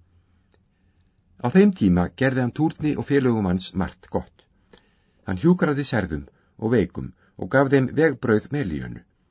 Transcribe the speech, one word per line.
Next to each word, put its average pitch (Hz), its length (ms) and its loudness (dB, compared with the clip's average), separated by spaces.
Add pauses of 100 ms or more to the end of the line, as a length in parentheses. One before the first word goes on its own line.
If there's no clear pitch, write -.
(1400)
Á 123 80 -2
þeim 196 240 6
tíma 87 400 2
gerði 127 320 0
hann 117 80 -4
Túrni 151 400 -2
og - 160 -6
félögum 120 400 2
hans 92 240 -2
margt 87 400 -8
gott. - 320 -8 (800)
Hann 92 160 -6
hjúkraði 151 480 2
særðum 82 380 -4 (340)
og 113 140 0
veikum 90 340 -2 (320)
og 92 80 -8
gaf 135 240 2
þeim 131 240 2
vegbrauð 123 560 0
Melíönu, 73 480 -8 (300)